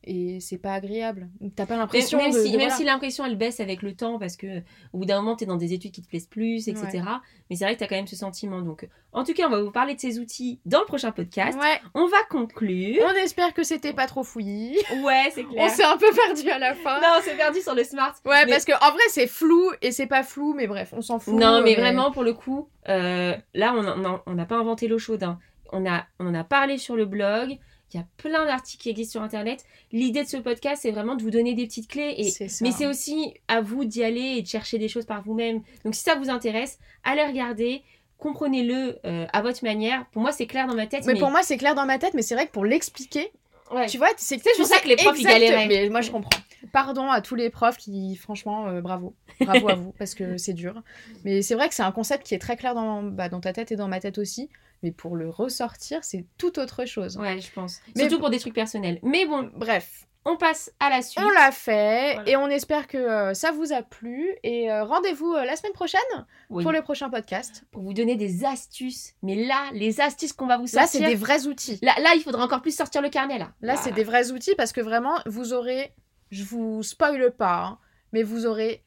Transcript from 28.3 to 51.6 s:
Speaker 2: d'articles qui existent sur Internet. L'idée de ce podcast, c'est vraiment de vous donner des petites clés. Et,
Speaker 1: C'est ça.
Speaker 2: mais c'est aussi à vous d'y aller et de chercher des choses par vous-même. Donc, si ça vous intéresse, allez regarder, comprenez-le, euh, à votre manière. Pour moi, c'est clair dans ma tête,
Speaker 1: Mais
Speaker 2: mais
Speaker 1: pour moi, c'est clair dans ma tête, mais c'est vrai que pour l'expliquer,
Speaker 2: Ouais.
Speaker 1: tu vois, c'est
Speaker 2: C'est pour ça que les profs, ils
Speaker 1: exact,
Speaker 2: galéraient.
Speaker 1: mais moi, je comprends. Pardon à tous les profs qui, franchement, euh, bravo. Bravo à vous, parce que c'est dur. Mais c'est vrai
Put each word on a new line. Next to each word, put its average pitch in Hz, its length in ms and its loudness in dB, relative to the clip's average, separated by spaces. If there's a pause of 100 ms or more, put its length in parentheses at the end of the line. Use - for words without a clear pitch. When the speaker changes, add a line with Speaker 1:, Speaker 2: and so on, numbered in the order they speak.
Speaker 2:
d'articles 262 380 -4
qui 233 80 -6
existent 220 220 -6
sur 220 100 -6
Internet. 214 420 -8 (280)
L'idée 254 320 0
de - 40 -10
ce - 80 -6
podcast, 254 460 -4
c'est 233 80 -2
vraiment 214 240 -4
de 240 80 -4
vous 220 80 -2
donner 233 240 2
des 233 100 -2
petites 220 220 -12
clés. 294 300 -6
Et, 214 140 -2
Speaker 1:
C'est 196 180 -6
ça. - 160 -4
Speaker 2:
mais 247 80 2
c'est 294 140 -2
aussi 285 480 -4 (120)
à 226 140 2
vous 226 240 -4
d'y 226 180 -2
aller 247 340 -2
et 226 60 -2
de 180 60 -10
chercher 220 300 -6
des 214 100 -2
choses 233 180 -6
par 208 160 -8
vous-même. 220 400 -4 (220)
Donc, 214 100 -4
si - 80 -8
ça 330 140 4
vous 269 120 -4
intéresse, 233 520 -4 (240)
allez 294 200 2
regarder, 247 580 -4 (360)
comprenez-le, 262 840 -2
euh, 170 280 -4
à 208 100 2
votre 247 220 -4
manière. 226 460 -2
Pour 220 120 -2
moi, 277 100 0
c'est 247 140 -4
clair 262 200 -2
dans 240 80 -2
ma 220 120 -2
tête, 277 200 -6
Speaker 1:
Mais 240 80 4
Speaker 2:
mais 202 60 2
Speaker 1:
pour 277 100 4
moi, 330 120 4
c'est 302 140 0
clair 285 180 2
dans 277 120 0
ma 262 120 2
tête, 339 160 -2
mais 247 80 0
c'est - 120 -4
vrai 277 120 0
que - 60 -16
pour 202 120 -4
l'expliquer, 294 640 -2 (420)
Speaker 2:
Ouais. 247 140 0
Speaker 1:
tu 208 100 -6
vois, 285 120 6 (100)
c'est - 240 -4
Speaker 2:
C'est 453 140 6
pour 320 100 4
ça 370 120 8
que 320 100 2
les 240 80 10
profs, 359 220 6
ils 262 80 0
Speaker 1:
exact, 240 140 8
Speaker 2:
galéraient. 226 260 6
Speaker 1:
mais 202 220 4
moi, 233 140 0
je 226 80 -4
comprends. 214 200 -4 (420)
Pardon 269 380 0
à 240 120 2
tous - 120 -10
les 233 160 -2
profs 240 280 0
qui, 196 380 -8
franchement, 208 520 -8
euh, 180 140 -6
bravo. 180 320 -8 (260)
Bravo 202 300 0
à 190 40 2
vous, 180 240 -10
parce 202 160 -10
que 180 220 -8
c'est 175 160 -8
dur. 180 300 -12 (420)
Mais 196 180 0
c'est 214 120 -2
vrai 277 140 2